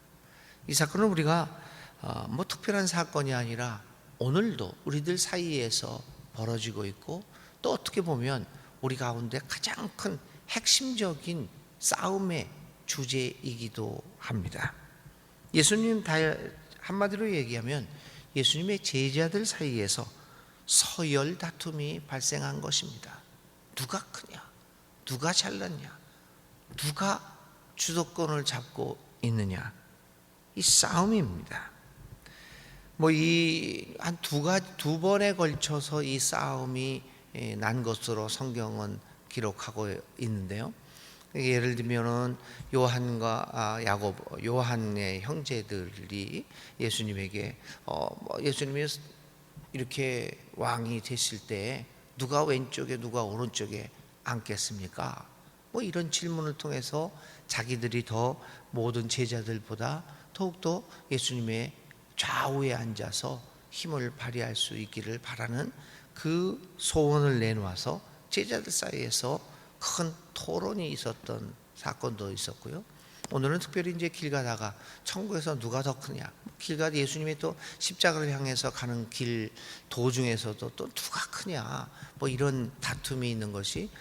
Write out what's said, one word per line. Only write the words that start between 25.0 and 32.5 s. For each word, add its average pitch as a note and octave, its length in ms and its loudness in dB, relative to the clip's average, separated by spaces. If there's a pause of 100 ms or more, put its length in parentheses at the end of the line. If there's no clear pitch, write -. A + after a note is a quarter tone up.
누가 C3+ 260 0
잘났냐? - 640 0 (800)
누가 E3 640 -2 (380)
주도권을 D#3 720 2
잡고 - 520 -2 (240)
있느냐? G#2+ 520 2 (840)
이 - 60 -2
싸움입니다. F3 1120 4 (1200)